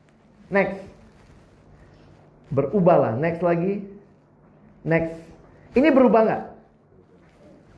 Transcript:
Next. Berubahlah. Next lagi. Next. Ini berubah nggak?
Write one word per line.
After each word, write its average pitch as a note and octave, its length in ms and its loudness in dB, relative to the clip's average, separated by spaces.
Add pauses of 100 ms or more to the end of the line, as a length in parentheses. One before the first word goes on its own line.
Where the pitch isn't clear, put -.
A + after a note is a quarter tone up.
(540)
Next. - 320 -2 (1700)
Berubahlah. C#3 640 2
Next E3+ 240 -4
lagi. F3 440 -2 (1000)
Next. E3 320 -2 (560)
Ini C#4+ 200 4
berubah A3+ 320 4
nggak? E3+ 160 -4 (1400)